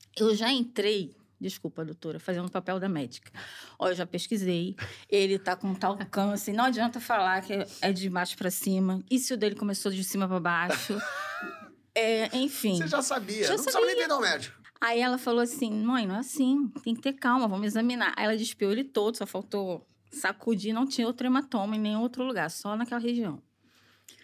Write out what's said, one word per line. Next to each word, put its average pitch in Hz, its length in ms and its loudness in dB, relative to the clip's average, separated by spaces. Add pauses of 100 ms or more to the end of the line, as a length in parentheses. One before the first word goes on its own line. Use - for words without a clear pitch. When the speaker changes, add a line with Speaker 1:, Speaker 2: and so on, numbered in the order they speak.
(180)
Speaker 1:
Eu 220 160 6
já 226 160 2
entrei, 214 640 0 (260)
desculpa, 170 440 -8
doutora, 160 340 -10
fazendo 175 280 -4
o 180 40 -8
papel 185 300 -4
da 196 80 -2
médica. 151 420 -4 (480)
"Ó, - 100 0
eu 180 60 4
já 180 100 -2
pesquisei, 180 720 -2 (340)
ele 196 300 4
tá 185 160 -2
com 190 220 -2
tal 196 200 0 (140)
câncer, 202 420 0
não 226 120 4
adianta 240 340 0
falar 190 440 2
que 190 100 -8 (280)
é 196 120 4
de 190 180 -2
baixo 180 260 -2
pra 185 140 -2
cima, 190 580 2
e 262 120 4
se 254 120 -2
o 247 40 0
dele 208 180 2
começou 202 380 -2
de 190 100 -2
cima 190 240 0
pra 185 140 0
baixo?" 175 580 0
Speaker 2:
<laughs> - 80 -4 (920)
Speaker 1:
É, 220 380 4
enfim. 254 400 2
Speaker 2:
Você 165 120 0
já 285 120 2
sabia, 214 440 -2
Speaker 1:
Já 403 120 2
Speaker 2:
não - 60 -4
precisava 466 240 2
nem 381 80 2
Speaker 1:
sabia. - 20 0
Speaker 2:
ter 480 80 2
ido 320 80 0
ao 285 80 2
médico. 160 340 0 (240)
Speaker 1:
Aí 233 220 0
ela 254 160 2
falou 240 240 2
assim, 240 320 0 (100)
"Mãe, 233 240 2
não 185 100 -2
é - 20 -2
assim, 262 500 2 (160)
tem 233 100 0
que 233 60 -4
ter 269 140 -2
calma, 247 340 4
vamos 202 200 0
examinar." 226 500 2
Aí 214 80 2
ela 220 100 2
despiu 214 340 -2
ele 240 140 0
todo, 220 320 0
só 202 80 -4
faltou 190 640 -4 (240)
sacudir, 202 640 -2
não 247 120 2
tinha 247 200 0
outro 247 200 -2
hematoma 247 480 0
em 214 40 0
nenhum 214 240 0
outro 247 200 -2
lugar, 196 280 -2
só 208 260 -6
naquela 240 240 -4
região. 226 420 -2 (800)